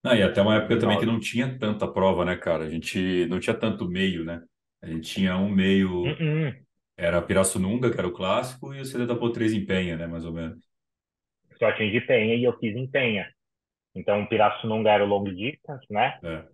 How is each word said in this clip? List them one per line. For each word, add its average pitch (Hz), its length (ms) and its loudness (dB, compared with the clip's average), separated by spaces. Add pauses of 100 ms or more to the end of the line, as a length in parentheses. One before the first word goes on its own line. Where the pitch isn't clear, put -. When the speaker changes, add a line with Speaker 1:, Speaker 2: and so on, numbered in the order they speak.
Speaker 1:
Ah, 123 120 4
e 101 40 6
até 95 200 4
uma 107 160 4
época 117 200 2
também 107 220 2
que 113 60 0
Speaker 2:
Nossa. 113 100 2
Speaker 1:
não 113 60 -2
tinha 127 360 -2
tanta 104 300 -2
prova, 92 380 2
né, 87 100 0
cara? 80 300 -2
A 78 40 -6
gente 90 580 -2
não 90 120 -2
tinha - 180 -2
tanto 95 300 -4
meio, 90 380 -2
né? 82 180 -10 (380)
A - 60 -14
gente 80 260 -8
tinha 185 240 0
um 196 100 0
meio, 190 560 2
Speaker 2:
Uhum. 156 500 -2 (440)
Speaker 1:
era 85 240 2
Pirassununga, 95 680 2
que - 80 -2
era 90 100 -2
o 87 60 -2
clássico, 123 600 -2
e 135 80 -12
o 127 40 -10
setenta 123 300 -2
ponto 120 160 0
três 110 220 0
em 98 120 -2
Penha, 90 300 -2
né, 85 120 -8
mais 82 180 -8
ou 85 80 -8
menos. 80 260 -10 (960)
Speaker 2:
Só 107 140 2
tinha 107 180 0
de 113 120 2
Penha 113 340 4
e 120 80 2
eu 120 160 2
fiz 107 160 -4
em 131 100 -4
Penha. 117 440 -2 (680)
Então, 101 300 0
Pirassununga 110 640 2
era 101 160 6
o - 20 -2
long 101 160 0
distance, 113 640 -8
né? 117 360 -2
Speaker 1:
É. 82 300 -10